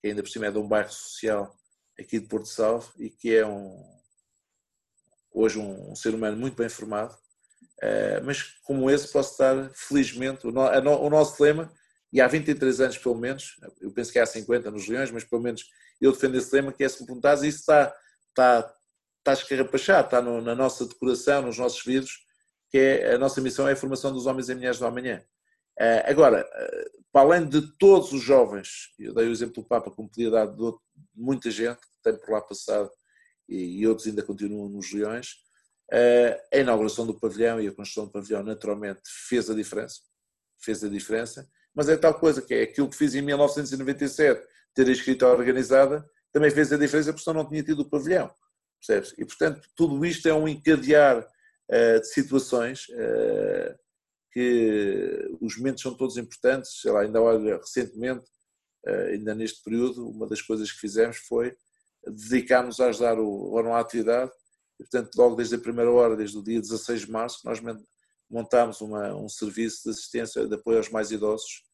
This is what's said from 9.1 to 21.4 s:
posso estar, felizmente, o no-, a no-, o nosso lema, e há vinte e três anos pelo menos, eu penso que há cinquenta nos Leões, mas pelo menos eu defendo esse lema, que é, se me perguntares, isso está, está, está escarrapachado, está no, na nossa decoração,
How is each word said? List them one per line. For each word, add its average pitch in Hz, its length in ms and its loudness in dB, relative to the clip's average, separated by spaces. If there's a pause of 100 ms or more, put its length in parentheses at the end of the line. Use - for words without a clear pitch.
posso 135 200 0
estar, 135 420 2
felizmente, 131 720 -2
o 117 60 -4
no-, 131 100 0
a 131 180 4
no-, 139 220 4
o 147 80 0
nosso 147 320 4
lema, 156 280 4 (420)
e 131 80 4
há 123 80 8
vinte 156 200 0
e 151 60 2
três 131 260 0
anos 127 160 2
pelo 120 200 -2
menos, 131 400 -10 (240)
eu 101 100 -10
penso 107 220 -8
que 123 80 2
há 117 40 6
cinquenta 113 460 -4
nos 104 160 -12
Leões, 123 240 -4
mas 113 140 -12
pelo 117 180 -4
menos 117 220 -8 (360)
eu 131 120 6
defendo 131 240 -2
esse 127 180 -4
lema, 139 180 0
que 139 120 -4
é, 135 40 0
se - 120 -8
me 123 60 -16
perguntares, 139 360 2
isso 147 160 -4
está, 147 340 4 (360)
está, 123 440 4 (460)
está 139 140 0
escarrapachado, 135 760 2
está 123 160 2
no, 120 180 -4
na 117 140 -4
nossa 127 320 -2
decoração, 127 560 -2